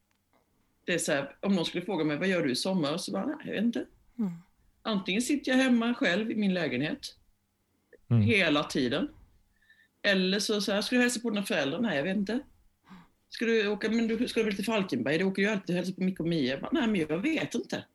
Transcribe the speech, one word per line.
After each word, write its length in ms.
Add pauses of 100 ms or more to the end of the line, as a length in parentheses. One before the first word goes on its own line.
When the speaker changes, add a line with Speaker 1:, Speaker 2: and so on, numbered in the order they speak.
(840)
Speaker 1:
Det 100
är 40
så 140
här, 300
om 120
någon 100
skulle 200
fråga 200
mig, 120
"Vad 120
gör 140
du 100
i 40
sommar?" 420
Så 140
bara, 140
"Nej, 180
jag 80
vet 120
inte." 220 (320)
Speaker 2:
Mm. 140 (500)
Speaker 1:
Antingen 400
sitter 300
jag 60
hemma 360
själv 360
i 40
min 200
lägenhet 600 (960)
Speaker 3:
Mm. 120
Speaker 1:
hela 420
tiden. 440 (960)
Eller 360
så, 220
så 120
här, 100
"Ska 140
du 60
hälsa 180
på 100
dina 120
föräldrar?" 380
"Nej, 160
jag 80
vet 120
inte." 240 (880)
"Ska 160
du 240
åka, 220
men 180
du, 200
ska 120
du 60
väl 100
till 80
Falkenberg? 540
Du 60
åker 180
ju 60
alltid 220
och 60
hälsar 160
på 100
Micke 180
och 80
Mia." 220
Jag 100
bara, 120
"Nej, 160
men 120
jag 220
vet 320
inte. 300 (100)